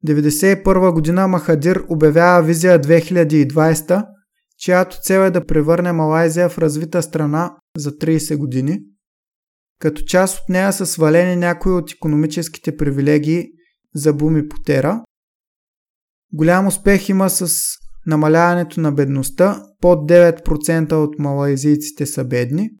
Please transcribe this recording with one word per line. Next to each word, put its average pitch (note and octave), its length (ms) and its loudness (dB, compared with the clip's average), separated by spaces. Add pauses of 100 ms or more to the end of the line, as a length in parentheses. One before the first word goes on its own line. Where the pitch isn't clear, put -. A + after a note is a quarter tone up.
Деветдесет D3+ 560 0
и G3 40 -16
първа F#3 300 2
година E3+ 360 0
Махадир E3 600 0
обявява E3 540 4
визия E3 380 4
две D#3 200 4
хиляди D#3+ 400 2
и C#3 80 2
двайсета, D#3+ 580 0 (520)
чиято F#3 440 0
цел F#3+ 180 2
е F#3+ 100 4
да F3 160 -2
превърне E3+ 460 0
Малайзия E3 560 0
в E3+ 100 -6
развита D#3+ 440 -2
страна D#3 540 -4 (200)
за D3 220 -8
тридесет D#3 400 -2
години. C3 420 -4 (1000)
Като D3+ 220 -4
част F#3 360 -2
от - 100 -12
нея F#3+ 240 0
са F#3+ 140 -6
свалени E3 500 2
някои F3 360 -2
от F3 180 -4
икономическите D#3+ 840 -4
привилегии D3+ 720 0 (480)
за D3+ 180 0
Бумипутера. D3+ 920 -2 (1300)
Голям F3 340 2
успех G3 420 0
има F#3+ 220 0
с F3+ 320 -4 (440)
намаляването E3+ 720 2
на D#3 120 0
бедността. C#3+ 720 -2 (160)
Под E3+ 260 2
девет E3+ 380 4
процента D#3+ 520 -2
от D3+ 220 -2
малайзийците C#3+ 880 -2
са C3+ 180 -8
бедни. B2 460 -4 (100)